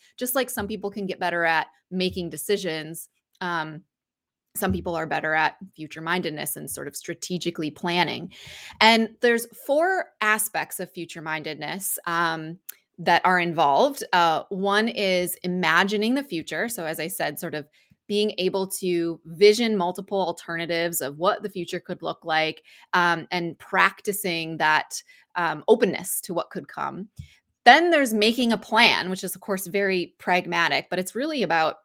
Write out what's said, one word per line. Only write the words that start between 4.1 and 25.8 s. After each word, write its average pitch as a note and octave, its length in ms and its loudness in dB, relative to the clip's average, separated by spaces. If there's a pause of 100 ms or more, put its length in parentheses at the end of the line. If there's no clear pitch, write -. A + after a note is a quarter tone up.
some F#3+ 200 -2
people F3 220 -6
are D#3+ 100 -4
better D#3 280 -2
at D#3 220 2 (220)
future-mindedness D#3 800 -6
and D3 120 -12
sort C#3+ 180 -10
of D3 80 -14
strategically E3+ 760 -8
planning. F3 640 -2 (480)
And A3+ 400 6
there's A#3 260 2 (180)
four F4 420 2 (120)
aspects G#3+ 600 -2
of F3+ 100 -8
future-mindedness, D#3 1120 -8
um, E3 540 -2 (380)
that E3+ 260 4
are F3+ 160 6
involved. E3+ 720 2
Uh, E3+ 380 4
one G3+ 400 0
is F#3 540 0
imagining F#3 720 2
the C#4 80 -2
future. E3 440 -6
So F#3 180 -8
as D#3+ 140 -6
I D#3+ 80 -4
said, D#3 320 -6
sort D#3 160 -8
of D3 100 -8 (420)
being G#3 300 0
able F#3 300 -2
to E3+ 560 -2
vision G#3 540 6
multiple F#3+ 420 -2
alternatives E3+ 800 -2
of C#3+ 180 -6
what G3 260 0
the G#3 60 -6
future F3+ 300 -8
could - 220 -10
look E3 240 -8
like, D#3 360 0 (300)
um, F3 400 2
and E3+ 260 -4
practicing F3+ 1000 0
that, D#3 440 0 (360)
um, D#3+ 320 -4
openness G#3+ 500 2